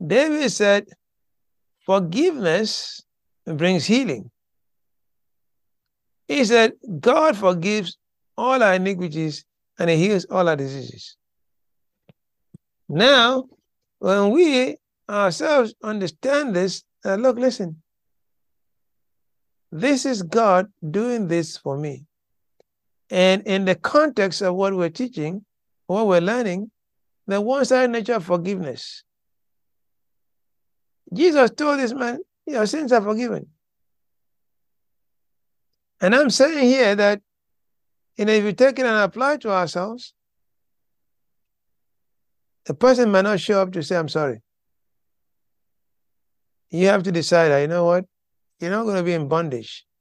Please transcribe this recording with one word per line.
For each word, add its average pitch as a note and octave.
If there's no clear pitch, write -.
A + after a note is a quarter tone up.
David C#4+
said, G3+
"Forgiveness G3+
brings E3+
healing." G3+
He C#4
said, A3+
"God D#4
forgives F#3+
all B3+
our F#3+
iniquities F3
and E3+
he D#3+
heals F#3+
all F#3
our D#3+
diseases." C3+
Now, B3+
when G3+
we C#4+
ourselves A3
understand A3
this, F3+
uh, G3
look, A#3
listen, G#3+
this B3+
is B3
God F#3+
doing A3
this E3
for C#3
me. C#3+
And F#3
in F#3+
the F#3
context A#3+
of F#3
what G3
we're F3
teaching, F#3
what G#3+
we're F3
learning, G#3
the G3
one-sided B3+
nature A#3
of F3
forgiveness. F3
Jesus C#4+
told D4
this A#3+
man, B3
"Your B3
sins C4+
are A#3
forgiven." G#3+
And G3
I'm C#4
saying C#4
here B3
that, G3+
you G#3+
know, G#3+
if G#3+
we G#3
take B3+
it B3+
and A3
apply A#3+
to A3
ourselves, F#3+
the D#3
person A#3+
might F#3+
not G3+
show G3
up F#3
to E3+
say, F3+
"I'm D#3+
sorry." C#3
You F3
have G3
to F#3+
decide E3
that, C#3+
you D3
know F3
what? F3+
You're E3+
not A3
gonna F#3+
be F3
in D#3
bondage C#3+